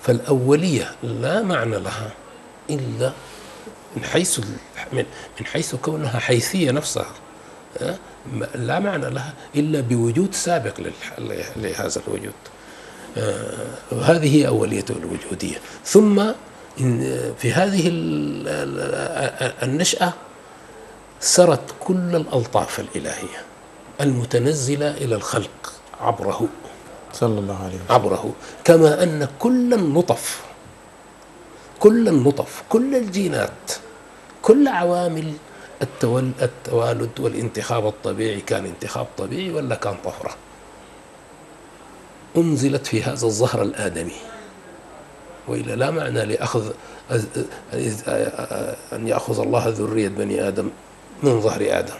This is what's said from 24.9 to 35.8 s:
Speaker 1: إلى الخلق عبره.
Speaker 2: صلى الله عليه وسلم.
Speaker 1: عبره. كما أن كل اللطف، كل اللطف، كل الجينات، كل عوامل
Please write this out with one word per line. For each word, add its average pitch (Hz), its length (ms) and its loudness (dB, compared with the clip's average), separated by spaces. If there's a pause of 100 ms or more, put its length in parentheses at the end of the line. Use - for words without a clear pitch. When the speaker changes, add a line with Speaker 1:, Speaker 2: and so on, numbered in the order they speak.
Speaker 1:
إلى 127 240 -2
الخلق - 580 -4 (280)
عبره. - 460 0 (680)
Speaker 2:
صلى 110 260 2
الله 98 240 -4
عليه 92 120 -6
وسلم. 92 140 -8
Speaker 1:
عبره. 107 440 4 (300)
كما 160 400 8
أن 151 240 0 (120)
كل 247 340 4
اللطف، 175 680 2 (1400)
كل 226 280 8
اللطف، 139 640 2
كل 262 260 2
الجينات، 185 760 -2 (720)
كل 269 260 8
عوامل 175 680 0 (480)